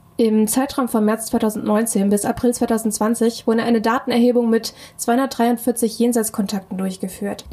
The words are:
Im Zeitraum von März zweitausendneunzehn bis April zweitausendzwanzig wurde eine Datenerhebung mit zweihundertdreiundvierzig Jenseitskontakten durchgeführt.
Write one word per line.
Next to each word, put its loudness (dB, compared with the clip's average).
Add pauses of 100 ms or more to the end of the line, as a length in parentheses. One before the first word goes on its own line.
(180)
Im 4
Zeitraum 0
von 2
März 0
zweitausendneunzehn 0
bis 2
April 0
zweitausendzwanzig -2
wurde 2
eine 2
Datenerhebung 2
mit 0 (240)
zweihundertdreiundvierzig 0
Jenseitskontakten -2
durchgeführt. -6